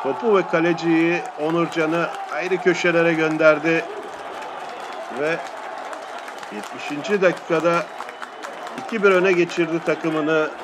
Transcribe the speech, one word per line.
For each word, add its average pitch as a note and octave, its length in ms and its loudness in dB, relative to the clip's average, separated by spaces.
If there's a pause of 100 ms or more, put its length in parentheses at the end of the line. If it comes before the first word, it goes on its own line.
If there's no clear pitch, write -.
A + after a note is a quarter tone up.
Topu G3+ 340 2
ve F3 100 2
kaleciyi E3 720 2 (200)
Onurcan'ı E3 680 0 (240)
ayrı F3 240 -2
köşelere E3+ 560 4
gönderdi. D#3 720 4 (1300)
Ve D#3 180 0 (1200)
yetmişinci D3 680 -4
dakikada E3+ 640 2 (1000)
iki A3 180 -4
bir G3+ 80 8
öne F#3 200 6
geçirdi E3+ 540 2
takımını. D#3 640 0 (140)